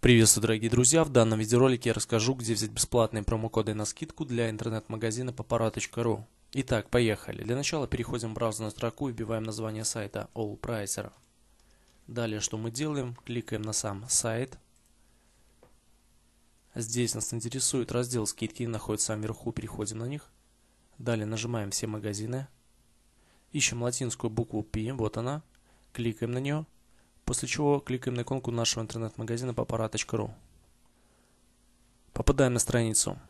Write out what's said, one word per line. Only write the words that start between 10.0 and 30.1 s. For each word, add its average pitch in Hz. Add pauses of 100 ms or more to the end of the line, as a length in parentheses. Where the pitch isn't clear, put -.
All 104
Pricer. 104 (960)
Далее, 113
что 110
мы 113
делаем? 131
Кликаем 110
на 107
сам 104
сайт. 120 (2250)
Здесь 117
нас 120
интересует 120
раздел 120
«Скидки», -
находится 110
в -
самом 107
верху, 110
переходим 110
на 113
них. 147 (680)
Далее 117
нажимаем 110
«Все -
магазины». 107 (1040)
Ищем 123
латинскую 120
букву 110
P, 110
вот 113
она. 131 (500)
Кликаем 117
на 123
нее, 147 (600)
после 123
чего 143
кликаем 127
на 120
иконку 127
нашего 113
интернет-магазина 113
papara 117
точка -